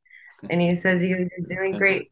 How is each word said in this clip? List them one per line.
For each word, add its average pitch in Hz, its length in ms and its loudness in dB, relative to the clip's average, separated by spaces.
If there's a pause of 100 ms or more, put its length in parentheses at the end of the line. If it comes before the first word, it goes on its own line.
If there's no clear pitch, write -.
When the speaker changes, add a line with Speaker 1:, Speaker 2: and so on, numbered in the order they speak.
(500)
Speaker 1:
And 175 100 2
he 175 140 4
says, 180 300 2
"You're, 185 160 0
you're 180 260 -4
doing 185 260 -4
Speaker 2:
That's 202 100 -4
Speaker 1:
great, - 160 4
Speaker 2:
right. - 120 -10